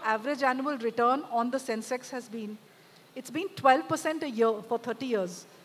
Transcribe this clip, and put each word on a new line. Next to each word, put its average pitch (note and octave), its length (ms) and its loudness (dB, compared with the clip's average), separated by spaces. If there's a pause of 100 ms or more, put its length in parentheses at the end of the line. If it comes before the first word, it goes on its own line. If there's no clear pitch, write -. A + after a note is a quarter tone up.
average A3+ 380 0
annual C4+ 340 2
return A#3+ 540 2
on A#3 200 0
the C4 60 0
Sensex A#3 540 -6
has A#3+ 180 -10
been? G#3+ 300 -10 (580)
It's B3+ 140 -12
been E4+ 260 -4
twelve C4+ 320 6
percent D#4 340 -2
a D4+ 60 -2
year A3+ 240 4 (160)
for A#3 100 0
thirty A#3+ 280 -6
years. F#3+ 400 -2 (180)